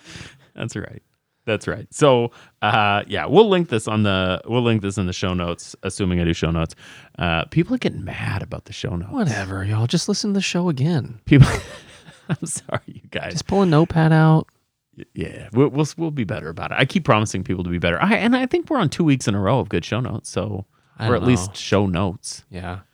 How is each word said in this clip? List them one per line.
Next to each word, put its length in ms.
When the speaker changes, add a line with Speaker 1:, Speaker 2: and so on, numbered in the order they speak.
Speaker 1:
That's 220
right. 260
That's 180
right. 260
So, 380
uh, 460
yeah, 180
we'll 240
link 220
this 180
on 140
the, 440
we'll 160
link 200
this 160
in 80
the 80
show 180
notes, 500
assuming 380
I 40
do 100
show 160
notes. 240
Uh, 280
people 280
are 40
getting 260
mad 380
about 240
the 80
show 200
notes. 180
Speaker 2:
Whatever, 520
y'all. 220
Just 240
listen 200
to 40
the 80
show 260
again. 560
Speaker 1:
People, 240
<laughs> 360
I'm 180
sorry, 380
you 160
guys. 220
Speaker 2:
Just 140
pull 160
a 40
notepad 460
out. 340
Speaker 1:
Y-, 80
yeah, 400
we'll, 140
we'll, 180
we'll 140
be 140
better 260
about 200
it. 80
I 60
keep 200
promising 400
people 200
to 60
be 80
better. 240
I, 140
and 200
I 80
think 240
we're 100
on 120
two 140
weeks 220
in 80
a 60
row 180
of 120
good 160
show 140
notes, 280
so 380
Speaker 2:
I 80
Speaker 1:
or 80
Speaker 2:
don't 80
Speaker 1:
at 40
least 220
Speaker 2:
know. 60
Speaker 1:
show 320
notes. 640
Speaker 2:
Yeah. 300